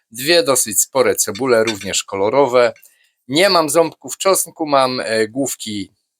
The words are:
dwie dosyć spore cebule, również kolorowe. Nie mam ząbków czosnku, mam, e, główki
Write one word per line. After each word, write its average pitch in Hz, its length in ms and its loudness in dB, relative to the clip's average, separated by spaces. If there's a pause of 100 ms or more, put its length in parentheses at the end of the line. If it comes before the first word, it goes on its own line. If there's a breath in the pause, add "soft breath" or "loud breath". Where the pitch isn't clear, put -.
(100)
dwie 151 320 0
dosyć 123 380 -2
spore 110 360 0
cebule, 113 480 0
również 101 400 -6
kolorowe. 120 680 2 (560 soft breath)
Nie 170 200 2
mam 165 220 2
ząbków 151 480 -2
czosnku, 170 480 -2
mam, 131 340 0
e, 110 280 -2
główki 110 640 -8 (300)